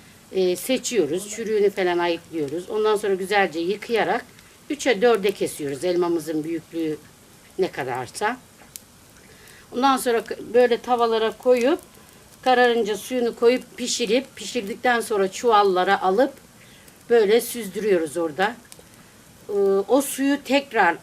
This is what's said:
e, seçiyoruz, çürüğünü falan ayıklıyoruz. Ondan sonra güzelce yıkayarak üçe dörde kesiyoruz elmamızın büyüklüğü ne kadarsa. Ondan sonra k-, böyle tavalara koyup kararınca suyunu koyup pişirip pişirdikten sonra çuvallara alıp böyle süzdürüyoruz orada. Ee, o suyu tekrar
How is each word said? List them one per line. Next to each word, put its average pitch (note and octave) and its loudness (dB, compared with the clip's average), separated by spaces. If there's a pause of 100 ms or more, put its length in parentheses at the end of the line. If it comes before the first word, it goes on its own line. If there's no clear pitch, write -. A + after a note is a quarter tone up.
(320)
e, F3+ 0
seçiyoruz, G3 -2
çürüğünü G#3 0
falan F3+ 0
ayıklıyoruz. E3 -4
Ondan G#3+ 0
sonra G3+ -2
güzelce F#3 -2
yıkayarak G3+ -2 (460)
üçe B3+ -2
dörde G#3+ 4
kesiyoruz C#3+ -6
elmamızın E3 -2
büyüklüğü D#3+ -6 (600)
ne F3+ 0
kadarsa. C3 -6 (1400)
Ondan C4 2
sonra A#3+ -2
k-, - -8
böyle A#3+ 4
tavalara A3+ 0
koyup B3+ 2 (640)
kararınca A#3+ 2
suyunu A#3+ -4
koyup B3 2
pişirip A#3+ -2
pişirdikten A#3 -2
sonra G3+ 0
çuvallara G3 2
alıp G#3+ 2 (800)
böyle A3+ 4
süzdürüyoruz F#3+ -2
orada. F3 -2 (960)
Ee, G#3+ -8 (360)
o C4+ 4
suyu C#4 -2
tekrar A3+ 0